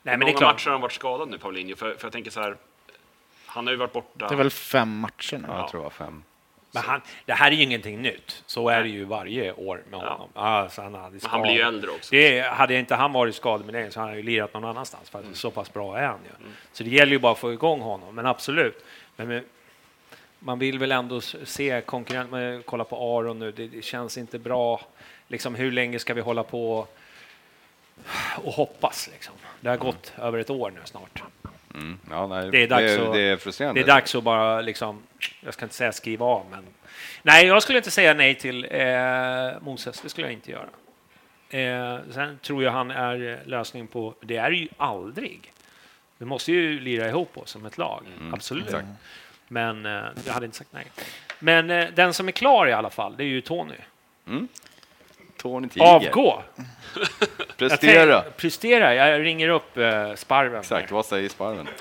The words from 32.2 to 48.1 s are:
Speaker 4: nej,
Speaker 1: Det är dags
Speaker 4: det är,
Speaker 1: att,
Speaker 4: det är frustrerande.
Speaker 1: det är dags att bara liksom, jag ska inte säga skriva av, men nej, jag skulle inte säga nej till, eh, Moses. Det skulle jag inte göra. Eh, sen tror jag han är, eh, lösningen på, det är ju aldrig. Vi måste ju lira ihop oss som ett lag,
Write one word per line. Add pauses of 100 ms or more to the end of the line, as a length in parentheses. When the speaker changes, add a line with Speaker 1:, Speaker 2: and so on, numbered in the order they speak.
Speaker 4:
nej,
Speaker 1:
Det
är
dags
Speaker 4:
det
är,
Speaker 1:
att,
Speaker 4:
det
är
frustrerande.
Speaker 1:
det
är
dags
att
bara
liksom, (380)
jag
ska
inte
säga
skriva
av,
men (560)
nej,
jag
skulle
inte
säga
nej
till,
eh, (800)
Moses.
Det
skulle
jag
inte
göra. (840)
Eh, (100)
sen
tror
jag
han
är,
eh,
lösningen
på,
det
är
ju
aldrig. (640)
Vi
måste
ju
lira
ihop
oss
som
ett
lag, (180)